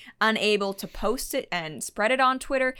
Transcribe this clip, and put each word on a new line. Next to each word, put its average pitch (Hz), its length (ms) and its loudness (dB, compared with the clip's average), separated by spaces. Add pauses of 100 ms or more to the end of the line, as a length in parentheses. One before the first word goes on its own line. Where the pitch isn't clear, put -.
(200)
unable 208 540 2
to 196 140 -10
post - 460 -2
it 269 180 -2
and 160 320 -6
spread 208 260 0
it 262 100 4
on 262 200 4
Twitter, 262 400 0